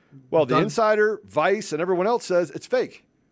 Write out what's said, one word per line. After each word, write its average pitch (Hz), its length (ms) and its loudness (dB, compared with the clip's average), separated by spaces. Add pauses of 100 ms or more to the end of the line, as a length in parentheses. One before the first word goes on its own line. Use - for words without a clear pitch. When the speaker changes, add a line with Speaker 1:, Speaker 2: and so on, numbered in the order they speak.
(320)
Speaker 1:
Well, 160 140 2
the 127 100 -2
Speaker 2:
Doug? 156 80 4
Speaker 1:
Insider, 214 600 2
Vice, 185 480 0
and 151 80 -4
everyone 180 260 0
else 233 180 -2
says 175 260 0
it's - 140 -12
fake. - 400 -4 (260)